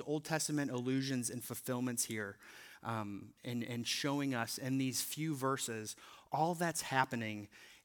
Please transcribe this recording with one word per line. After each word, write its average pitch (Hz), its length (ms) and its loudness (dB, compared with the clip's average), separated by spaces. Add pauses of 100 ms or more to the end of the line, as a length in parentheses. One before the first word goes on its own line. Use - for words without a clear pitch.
Old 156 200 0
Testament 151 440 2
allusions 127 600 2
and 117 120 -6
fulfillments 123 600 0
here, 104 340 -4 (460)
um, 104 460 -4 (140)
and, 120 200 -2
and 120 240 -4
showing 139 480 0
us 113 240 0
in 131 180 0
these 131 240 2
few 156 320 0
verses 127 640 0 (360)
all 156 220 4
that's 165 280 2
happening 113 680 2 (380)